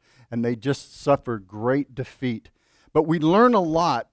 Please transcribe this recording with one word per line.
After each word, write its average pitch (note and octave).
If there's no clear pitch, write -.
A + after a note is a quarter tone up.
and A#2
they A#2+
just C3
suffer C3+
great A#2+
defeat. A#2+
But D#3
we D#3+
learn G3+
a G#3
lot D#3+